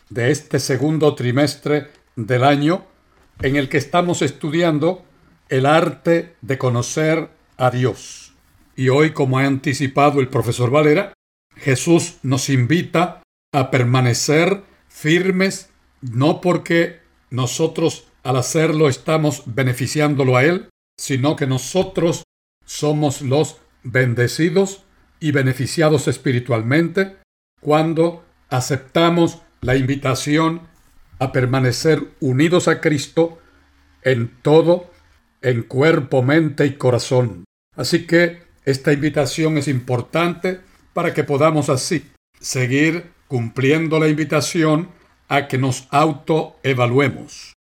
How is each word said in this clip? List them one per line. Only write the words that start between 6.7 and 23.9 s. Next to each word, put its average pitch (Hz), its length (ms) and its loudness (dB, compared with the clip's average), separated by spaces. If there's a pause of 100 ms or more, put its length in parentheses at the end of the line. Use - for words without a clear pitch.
a 127 140 2
Dios. - 640 -6 (400)
Y 131 140 0
hoy, 151 220 4
como 131 280 0
ha 139 80 2
anticipado 139 720 0
el 127 80 2
profesor 120 420 -2
Valera, 151 440 2 (420)
Jesús 151 680 0
nos 131 260 -2
invita 165 720 0 (320)
a 139 160 0
permanecer 131 960 2 (260)
firmes, 185 800 -2 (320)
no 135 400 0
porque 170 580 0 (300)
nosotros 156 760 -2 (160)
al 131 140 -2
hacerlo 156 520 2
estamos 151 560 -2
beneficiándolo 131 880 0
a 127 80 4
Él, 175 260 -6 (280)
sino 135 380 -2
que 143 100 -4
nosotros 170 800 -2 (420)
somos 147 560 -2
los 143 360 -2 (260)
bendecidos 131 1000 0 (360)